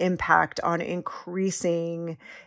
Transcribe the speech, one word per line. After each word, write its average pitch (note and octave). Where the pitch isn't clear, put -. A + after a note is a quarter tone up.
impact E3+
on E3+
increasing E3+